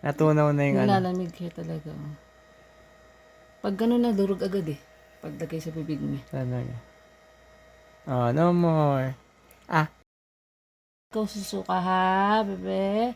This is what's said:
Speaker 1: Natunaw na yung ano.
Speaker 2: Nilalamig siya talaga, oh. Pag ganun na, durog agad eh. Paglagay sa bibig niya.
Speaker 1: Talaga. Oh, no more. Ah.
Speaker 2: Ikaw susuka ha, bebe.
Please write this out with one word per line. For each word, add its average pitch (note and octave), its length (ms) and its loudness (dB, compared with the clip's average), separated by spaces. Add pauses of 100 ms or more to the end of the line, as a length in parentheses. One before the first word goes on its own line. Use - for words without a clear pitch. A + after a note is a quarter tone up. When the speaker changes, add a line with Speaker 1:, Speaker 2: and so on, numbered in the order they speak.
Speaker 1:
Natunaw D3+ 560 4
na C#3+ 80 2
yung C#3 160 2
ano. G3+ 80 4
Speaker 2:
Nilalamig F#3 480 0
siya F3 160 -10
talaga, D#3+ 400 -10
oh. D3 240 -12 (1400)
Pag G3+ 160 -4
ganun A#3 240 2
na, A#3 160 2
durog G3 240 2
agad F#3 320 -2
eh. C#3+ 80 -8 (400)
Paglagay D#3 400 -8
sa E3 160 -10
bibig D3+ 240 -6
niya. C#3+ 320 -6
Speaker 1:
Talaga. B2 400 -4 (1400)
Oh, B2 240 2
no E3+ 240 4
more. D3 560 2 (560)
Ah. D#3 240 0 (1200)
Speaker 2:
Ikaw G#3+ 160 -2
susuka G3 480 -4
ha, F#3+ 640 2
bebe. G3 760 -2